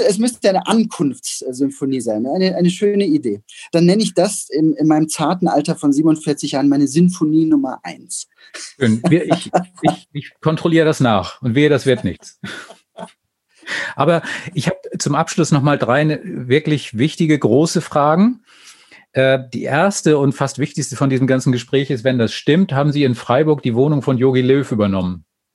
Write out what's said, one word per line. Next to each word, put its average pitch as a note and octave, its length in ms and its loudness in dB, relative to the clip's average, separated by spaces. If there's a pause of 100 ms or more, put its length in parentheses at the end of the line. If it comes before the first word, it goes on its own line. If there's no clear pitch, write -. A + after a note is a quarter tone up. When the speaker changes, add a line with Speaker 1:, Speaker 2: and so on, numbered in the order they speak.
Speaker 1:
es G3+ 120 0
müsste A#3 320 0
eine F#3 160 0
Ankunftssymphonie C3+ 1400 -2
sein, A2 240 -4
eine, F#3 280 -2
eine F3 160 2
schöne G3+ 360 0
Idee. C3 360 -2 (300)
Dann E3+ 140 4
nenne G3+ 160 4
ich F3+ 100 -4
das G3 380 -2
in, D#3 240 0
in D3+ 120 -2
meinem D#3 220 2
zarten E3 400 -2
Alter D3+ 260 0
von C#3+ 180 0
siebenundvierzig D#3 600 0
Jahren C#3+ 160 0
meine C#3+ 180 2
Sinfonie D#3+ 600 2
Nummer C#3 360 -2
eins. - 460 -14 (500)
Speaker 2:
Schön. A#2 300 2
Wir, D#3+ 160 4
ich, - 260 -2 (320)
ich, D#3 300 -2
ich - 280 -12
kontrolliere D#3+ 440 2
das D3+ 160 2
nach G#2 400 0
und A#2+ 140 -2
wehe, D3 160 4
das C#3 160 2
wird B2+ 180 2
nichts. - 340 -8 (1600)
Aber D#3+ 260 2 (320)
ich C#3+ 140 -4
hab - 80 -2 (220)
zum C#3+ 160 -2
Abschluss D#3+ 360 -2
noch C#3+ 120 2
mal C#3+ 160 2
drei B2+ 260 0
ne-, D3+ 180 -2
wirklich C3+ 720 -2
wichtige, D3+ 420 0
große D3 420 2
Fragen. E3 640 2 (680)
Äh, C3 280 2 (120)
die - 100 -6
erste D#3 560 2
und C#3 140 2
fast - 260 -4
wichtigste C#3 360 -6
von C3+ 160 0
diesem C3 160 2
ganzen C3 260 2
Gespräch C3+ 380 -2
ist, A#2+ 140 -6
wenn C3 140 0
das A2 140 0
stimmt, E3+ 400 0
haben C#3+ 200 0
Sie C#3+ 120 2
in B2+ 100 2
Freiburg C#3+ 480 0
die A#2+ 120 -2
Wohnung C#3+ 280 2
von C3 160 0
Jogi B2+ 240 2
Löw C3 280 2
übernommen. F#2+ 540 -2 (300)